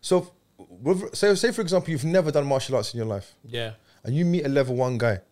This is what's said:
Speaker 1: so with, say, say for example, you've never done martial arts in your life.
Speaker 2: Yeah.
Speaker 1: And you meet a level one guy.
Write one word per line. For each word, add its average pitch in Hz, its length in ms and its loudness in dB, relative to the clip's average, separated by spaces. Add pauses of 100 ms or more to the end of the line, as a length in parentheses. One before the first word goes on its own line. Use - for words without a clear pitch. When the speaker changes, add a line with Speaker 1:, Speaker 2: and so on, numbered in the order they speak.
Speaker 1:
so 180 320 0 (260)
with, 143 560 -4
say, 202 200 4
say 220 180 0
for - 100 -4
example, 175 280 0
you've 143 140 -2
never 165 260 2
done 143 160 2
martial 131 300 0
arts 113 180 -2
in 120 40 -6
your 113 80 -2
life. 101 280 -6 (100)
Speaker 2:
Yeah. 113 280 -8 (320)
Speaker 1:
And 131 100 -4
you 160 100 2
meet 175 200 2
a 139 40 -2
level 135 280 2
one 127 220 -2
guy. 110 220 0 (120)